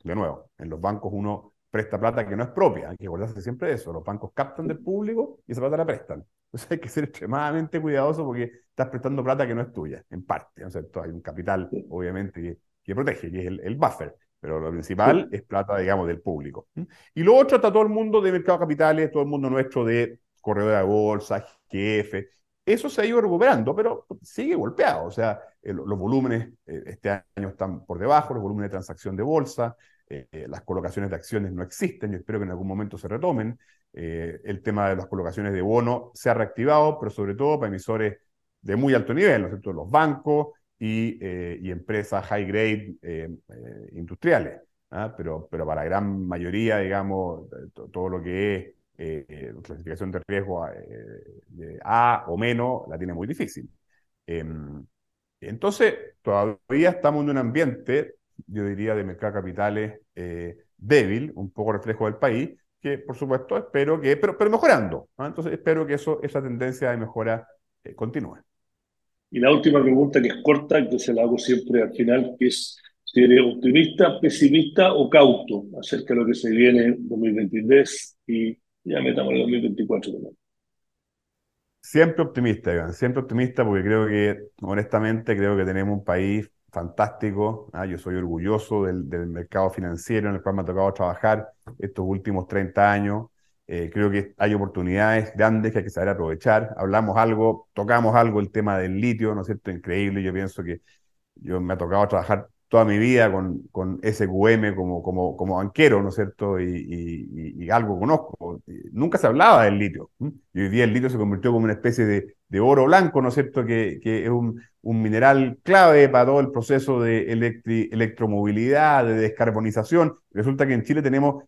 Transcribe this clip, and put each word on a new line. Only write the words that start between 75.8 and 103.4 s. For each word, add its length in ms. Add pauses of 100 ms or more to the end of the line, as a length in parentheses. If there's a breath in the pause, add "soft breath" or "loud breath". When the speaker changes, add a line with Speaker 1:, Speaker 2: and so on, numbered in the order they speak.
Speaker 2:
de 80
lo 60
que 80
se 160
viene 360
en 220
dos 100
mil 140
veintitrés 920
y 320 (260)
ya 160
metamos 320
el 60
dos 100
mil 140
veinticuatro 500
también. 240 (1400)
Speaker 1:
Siempre 420
optimista, 500
Iván, 200
siempre 300
optimista 420
porque 200
creo 220
que, 320 (220)
honestamente, 760
creo 200
que 80
tenemos 340
un 60
país 460 (200)
fantástico, 1000
¿ah? 120
Yo 140
soy 160
orgulloso 720
del, 240
del 180
mercado 440
financiero 600
en 60
el 60
cual 120
me 80
ha 20
tocado 300
trabajar 540 (300)
estos 280
últimos 420
treinta 420
años. 360 (400)
Eh, 260
creo 180
que 280
hay 160
oportunidades 800
grandes 360
que 60
hay 60
que 60
saber 180
aprovechar. 680
Hablamos 420
algo, 560
tocamos 420
algo, 240
el 100
tema 280
del 220
litio, 340
¿no 80
es 60
cierto? 220
Increíble. 520
Yo 100
pienso 320
que 160 (540)
yo 260
me 140
ha 40
tocado 300
trabajar 400 (200)
toda 180
mi 100
vida 340
con, 400